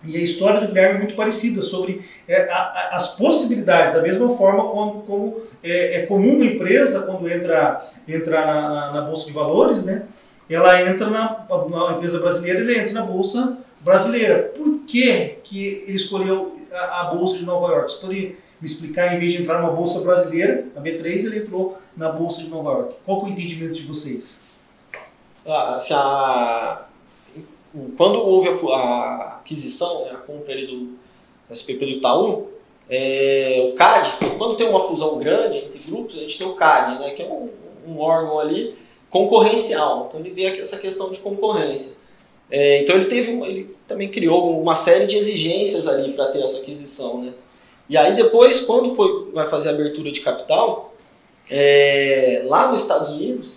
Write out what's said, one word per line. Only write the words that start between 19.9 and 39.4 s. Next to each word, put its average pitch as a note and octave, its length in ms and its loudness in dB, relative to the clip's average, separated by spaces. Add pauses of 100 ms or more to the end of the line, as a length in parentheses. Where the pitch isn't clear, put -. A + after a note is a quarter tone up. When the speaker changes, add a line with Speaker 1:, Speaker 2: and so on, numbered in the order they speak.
Speaker 1:
Brasileira, F3 640 2 (100)
a C#3+ 40 -14
B D#3+ 140 -6
três, E3+ 320 -4
ele G#3+ 140 -4
entrou F#3 380 -6 (180)
na D#3+ 140 -4
Bolsa E3 320 -6
de D#3+ 80 -14
Nova D3+ 220 -6
York? B2 240 -4 (100)
Qual G3 140 -2
que G3+ 80 -8
é - 20 -8
o - 40 -6
entendimento E3 400 -8
de D#3 100 -12
vocês? C#3 640 -12 (1000)
Speaker 2:
Ah, C3 340 -2
se - 140 0
a, C3 920 0 (880)
o, C3 220 -14
quando G#3 240 4
houve F#3 300 4
a - 80 -2
fu-, D3 140 -4
a B2 680 -2
aquisição, D#3 640 -6
né, - 80 -12
a C3 60 -14
compra D3 340 -14
ali C3+ 160 -8
do B2 220 -10 (600)
S A#2 140 -8
P C3 120 -8
P C#3 100 -6
do C3+ 60 -6
Itaú, C3+ 580 0 (400)
é, C3+ 800 2
o B2+ 60 -6
cad, A3 340 6 (280)
quando A3+ 200 -4
tem A3+ 100 0
uma G3 200 2
fusão D#3 300 -2
grande - 420 0
entre - 200 -14
grupos, F3 380 -12
a D3+ 40 -12
gente D3+ 160 -10
tem F#3 80 -8
o F#3 80 -8
cad, C3 460 2
né, C#3+ 120 -8
que C#3+ 100 -12
é E3+ 40 -8
um, - 240 -10 (380)
um D#3+ 120 -12
órgão D#3 400 0
ali E3+ 360 -4 (340)
concorrencial. G#3 1000 4